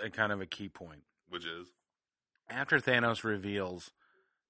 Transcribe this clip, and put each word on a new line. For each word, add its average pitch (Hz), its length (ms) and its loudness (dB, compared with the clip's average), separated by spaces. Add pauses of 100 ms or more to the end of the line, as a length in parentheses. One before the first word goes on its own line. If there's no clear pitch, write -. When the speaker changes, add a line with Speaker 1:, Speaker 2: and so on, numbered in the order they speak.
Speaker 1:
a 107 80 -4
kind 107 220 2
of 98 100 -2
a 92 40 -8
key 101 220 -8
point. 80 360 -18 (240)
Speaker 2:
Which 87 180 -8
is? 85 220 -8 (800)
Speaker 1:
After 135 300 2
Thanos 117 440 4
reveals 101 680 -2 (580)